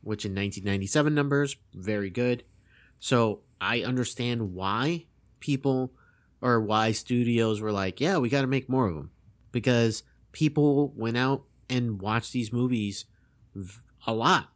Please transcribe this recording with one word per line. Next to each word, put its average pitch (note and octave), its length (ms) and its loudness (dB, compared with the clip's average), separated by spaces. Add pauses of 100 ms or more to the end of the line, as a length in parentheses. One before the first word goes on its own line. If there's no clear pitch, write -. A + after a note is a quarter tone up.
which G#2+ 220 -6
in G2 100 -4
nineteen G2 300 -2
ninety-seven G2+ 500 2
numbers, C#3+ 420 0 (180)
very G2 360 -4
good. B2 320 0 (560)
So A#2 440 2 (180)
I G#2+ 220 -2
understand A#2+ 720 -2
why A2+ 520 -2 (320)
people C3 540 -2 (480)
or A#2+ 200 4
why A2 300 2
studios A2+ 720 2
were G#2+ 120 -2
like, F#2+ 280 -2
"Yeah, F3+ 180 2
we B2 100 0
gotta C3+ 200 2
make C3 200 -2
more B2 200 2
of E2 80 -4
'em," D2 140 -12 (420)
because A#2 500 2 (300)
people D3 640 2
went A2+ 200 -2
out B2+ 280 0 (240)
and A#2+ 340 -2
watched A2 300 -2
these A2+ 200 -4
movies A#2+ 520 -2 (500)
v-, G2 260 -12 (280)
a A#2 60 0
lot. C3 420 2